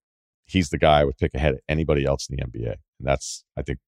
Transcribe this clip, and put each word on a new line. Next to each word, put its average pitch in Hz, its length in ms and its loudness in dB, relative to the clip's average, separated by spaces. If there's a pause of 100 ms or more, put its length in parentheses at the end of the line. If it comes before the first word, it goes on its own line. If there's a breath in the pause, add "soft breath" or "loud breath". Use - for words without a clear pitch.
(460)
he's 90 240 0
the 78 80 -4
guy 76 220 6
I 73 40 4
would 71 140 -2
pick - 160 -2
ahead 71 200 2
of - 140 -12
anybody 76 360 0
else 69 240 -2
in 69 80 -8
the 67 60 -6
N 62 100 -8
B 58 120 -8
A. 58 60 -4
And - 380 -12
that's, - 360 -4 (120)
I 67 60 -6
think, 67 260 -6